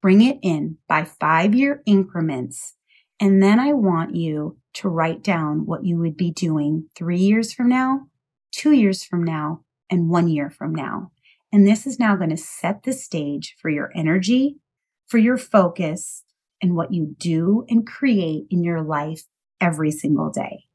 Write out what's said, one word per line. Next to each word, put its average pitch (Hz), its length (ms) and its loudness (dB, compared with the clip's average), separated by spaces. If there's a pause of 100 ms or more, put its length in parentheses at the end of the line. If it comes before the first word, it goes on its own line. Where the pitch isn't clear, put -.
Bring 196 180 6
it 262 220 4
in 156 360 -2 (100)
by 160 160 0
five-year 208 800 0
increments. 170 880 -2 (460)
And 196 220 6
then 208 180 6
I 285 120 2
want 185 440 0
you 156 400 -4 (180)
to - 140 -6
write 165 340 -2
down 160 440 -2
what 165 180 -6
you 170 140 0
would 165 180 -2
be 175 140 -2
doing 156 680 -2
three 175 220 -4
years 214 340 2
from 240 160 0
now, 262 380 0 (460)
two 302 200 2
years 202 320 2
from 175 200 -4
now, 160 360 -4 (300)
and 175 180 0
one 175 200 2
year 147 200 -2
from 160 260 -8
now. - 360 -8 (420)
And 202 140 8
this 214 200 2
is 262 120 -8
now 214 180 2
gonna 165 200 0
set - 460 -8
the 262 100 -4
stage 165 680 -8
for - 80 -6
your 147 260 -2
energy, 190 640 0 (500)
for 233 120 0
your 240 180 4
focus, 180 880 -2 (380)
and 175 140 0
what 165 160 -4
you 156 260 -4
do 170 500 0
and 226 180 2
create 175 640 -2
in 175 120 0
your 170 200 -2
life 156 420 -6 (360)
every 156 300 0
single 151 400 -2
day. - 340 -8 (100)